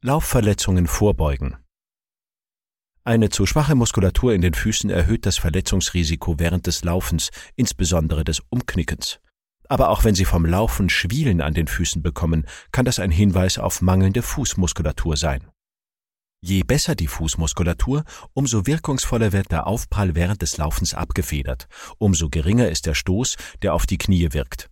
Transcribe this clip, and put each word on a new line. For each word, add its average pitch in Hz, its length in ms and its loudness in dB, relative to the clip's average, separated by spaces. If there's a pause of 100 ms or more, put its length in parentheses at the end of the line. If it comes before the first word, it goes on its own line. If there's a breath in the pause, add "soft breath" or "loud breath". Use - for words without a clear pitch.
Laufverletzungen 107 840 2
vorbeugen. 73 720 0 (1500)
Eine 113 240 4
zu 98 160 0
schwache 151 300 2
Muskulatur 117 580 4
in 98 80 4
den 85 140 4
Füßen - 340 0
erhöht 95 380 2
das 98 100 0
Verletzungsrisiko 85 1000 0
während 85 280 0
des 82 180 -4
Laufens, 85 480 -2 (220 loud breath)
insbesondere 80 680 0
des 82 240 -2
Umknickens. - 720 -4 (480)
Aber 127 220 2
auch 107 140 2
wenn 107 100 6
Sie 92 100 2
vom 85 220 2
Laufen 95 420 2
Schwielen 98 540 0
an 73 100 -2
den 78 140 0
Füßen 85 360 -2
bekommen, 80 440 0 (260 loud breath)
kann 127 140 2
das - 120 0
ein 92 120 0
Hinweis 92 480 2
auf - 240 -4
mangelnde 95 400 4
Fußmuskulatur 82 960 -2
sein. 71 320 -4 (960)
Je 95 200 0
besser 131 320 0
die 82 100 -2
Fußmuskulatur, 85 960 -2 (300 loud breath)
umso 113 340 -2
wirkungsvoller 131 680 0
wird 98 200 0
der - 160 -2
Aufprall 98 480 -2
während 87 260 0
des - 140 -4
Laufens 80 360 -2
abgefedert, 71 760 -4 (300 loud breath)
umso 85 320 2
geringer 95 380 2
ist 80 180 -4
der 80 80 0
Stoß, 101 420 -2 (260 loud breath)
der 92 120 0
auf 87 120 0
die 95 100 0
Knie 87 360 2
wirkt. - 400 -6